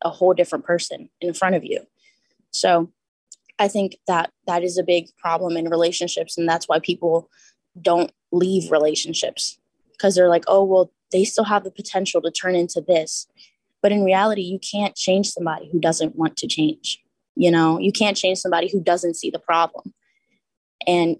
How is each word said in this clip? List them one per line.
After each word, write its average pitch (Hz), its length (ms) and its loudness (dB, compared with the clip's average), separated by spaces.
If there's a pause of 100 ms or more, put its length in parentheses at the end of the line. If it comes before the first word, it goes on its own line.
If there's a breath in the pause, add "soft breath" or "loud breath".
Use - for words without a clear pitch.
a 165 80 -2
whole 185 240 4
different 170 300 -2
person 170 440 -4 (120)
in 175 140 -4
front 185 200 0
of 165 100 -2
you. - 220 -8 (640)
So 175 400 2 (680)
I 202 100 2
think 196 280 -4 (120)
that 170 220 0 (160)
that 175 180 -2
is 180 120 -4
a 180 60 0
big 170 240 0 (120)
problem 170 380 -4
in 165 120 -4
relationships, 170 680 -2
and 170 120 -2
that's 165 200 -2
why 160 120 2
people 170 500 -2 (500 soft breath)
don't 175 300 2 (220)
leave 180 400 0
relationships, 156 840 -2 (420)
'cause 196 180 2
they're 180 120 6
like, 170 200 4
"Oh, 196 160 6
well, 185 260 4 (220)
they 190 120 4
still 214 200 -2
have 202 200 0
the 190 60 -10
potential 190 520 -4
to 165 80 -2
turn 185 260 -2
into 175 240 -2
this." 160 480 -2 (540 soft breath)
But 202 100 4
in 208 120 2
reality, 196 380 2
you 180 160 -6
can't 202 380 -6
change 196 340 0
somebody 165 400 -6
who 170 80 0
doesn't 160 380 -2
want 160 220 -2
to - 100 -8
change. - 520 -2 (360)
You 170 140 4
know, 165 280 4
you 190 140 0
can't 202 240 0
change 185 220 -2
somebody 175 300 -2
who 196 120 -2
doesn't 175 340 0
see - 160 -10
the 170 80 -6
problem. - 560 -2 (920)
And 170 340 2